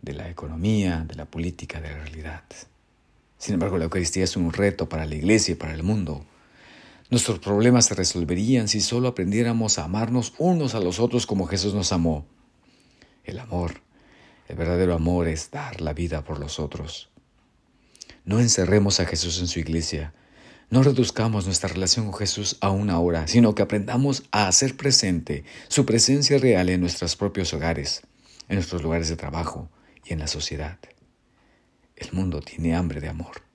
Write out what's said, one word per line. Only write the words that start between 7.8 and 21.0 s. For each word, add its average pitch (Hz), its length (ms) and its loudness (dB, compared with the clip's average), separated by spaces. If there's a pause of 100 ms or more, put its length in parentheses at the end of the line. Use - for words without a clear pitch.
se - 80 0
resolverían 92 720 0
si 107 140 0
solo 120 260 0
aprendiéramos 113 720 0
a 76 60 -6
amarnos 113 540 -2
unos 156 360 2
a 113 60 0
los 90 180 0
otros 120 280 2
como 95 200 0
Jesús 98 280 0
nos 101 180 0
amó. 82 340 0 (960)
El - 160 -12
amor, 87 440 -6 (680)
el - 80 -10
verdadero 87 380 2
amor 82 340 2
es 78 240 -4
dar 76 280 -10
la 78 120 -4
vida 80 320 -4
por 76 160 -8
los 71 180 -10
otros. 76 520 -8 (1120)
No 104 160 2
encerremos 101 580 4
a 90 60 2
Jesús 82 340 -4
en 90 80 -2
su 85 140 -4
iglesia. 78 540 -4 (560)
No 127 120 6
reduzcamos 113 640 2